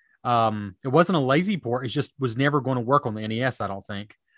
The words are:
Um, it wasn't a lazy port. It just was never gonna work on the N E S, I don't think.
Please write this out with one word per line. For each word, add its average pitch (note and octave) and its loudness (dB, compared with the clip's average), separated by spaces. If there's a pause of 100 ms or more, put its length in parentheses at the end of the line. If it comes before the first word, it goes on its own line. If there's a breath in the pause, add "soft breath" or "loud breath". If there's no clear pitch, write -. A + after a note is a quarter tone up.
(240)
Um, A2 0
it C3+ -4
wasn't F3 4
a D3 4
lazy E3 2
port. B2 -4
It A#2+ -6
just C#3+ -4
was A#2+ -2
never C#3+ 2
gonna B2+ -2
work C3 2
on G#2+ -2
the G#2+ -6
N A2 -4
E A2+ -2
S, B2 -2
I G2+ -2
don't G2 -8
think. G#2 -10 (240)